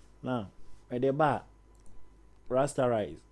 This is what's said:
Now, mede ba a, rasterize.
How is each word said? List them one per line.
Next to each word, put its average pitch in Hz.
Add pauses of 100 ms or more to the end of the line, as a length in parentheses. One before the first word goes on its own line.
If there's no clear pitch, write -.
(220)
Now, 123 (420)
mede 135
ba 156
a, 131 (1080)
rasterize. 123 (160)